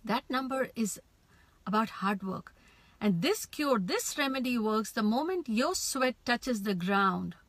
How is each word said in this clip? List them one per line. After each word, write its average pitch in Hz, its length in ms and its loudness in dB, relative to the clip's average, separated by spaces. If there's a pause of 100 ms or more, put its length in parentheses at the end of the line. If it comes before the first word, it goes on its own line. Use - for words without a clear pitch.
That 220 260 -2
number 262 460 -2
is 220 240 -4 (640)
about 214 240 0
hard 196 320 -2
work. - 320 -10 (480)
And 185 200 4
this 370 240 2
cure, 277 320 2
this 240 400 -2
remedy 262 400 0
works 214 340 2
the 220 120 0
moment 302 460 0
your 262 260 2
sweat 254 480 0
touches 240 400 0
the 202 120 0
ground 185 600 2 (140)